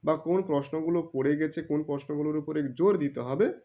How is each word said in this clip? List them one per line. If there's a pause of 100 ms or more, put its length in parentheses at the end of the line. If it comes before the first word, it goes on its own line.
বা
কোন
প্রশ্নগুলো
পড়ে
গেছে,
কোন
প্রশ্নগুলোর
উপরে (160)
জোর
দিতে
হবে (120)